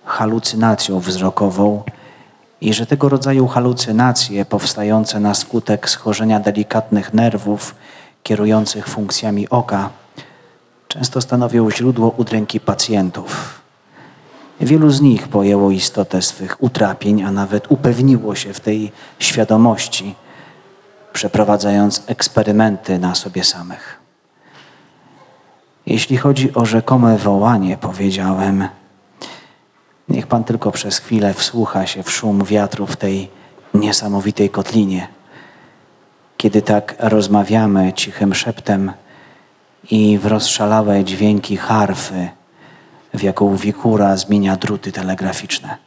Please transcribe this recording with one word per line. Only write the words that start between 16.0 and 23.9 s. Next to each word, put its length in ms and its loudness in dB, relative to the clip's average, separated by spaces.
swych 420 -4
utrapień, 600 0
a 80 -2
nawet 400 -2
upewniło 640 2
się 180 -8
w 60 -10
tej 320 -2
świadomości, 960 2
przeprowadzając 920 0
eksperymenty 920 0
na 160 -2
sobie 280 -6
samych. 560 -8